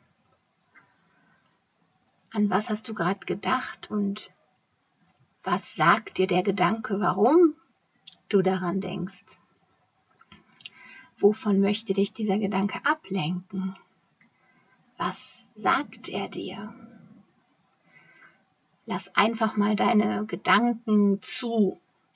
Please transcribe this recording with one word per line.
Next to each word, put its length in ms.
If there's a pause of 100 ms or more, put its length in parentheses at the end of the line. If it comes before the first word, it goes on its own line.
(2250)
An 180
was 200
hast 200
du 40
gerade 320
gedacht 680
und 400 (1120)
was 320
sagt 420
dir 100
der 160
Gedanke, 560
warum 560 (760)
du 120
daran 380
denkst? 600 (1800)
Wovon 380
möchte 340
dich 200
dieser 260
Gedanke 440
ablenken? 920 (1200)
Was 560
sagt 560
er 200
dir? 440 (2250)
Lass 280
einfach 400
mal 200
deine 500
Gedanken 960
zu, 580 (360)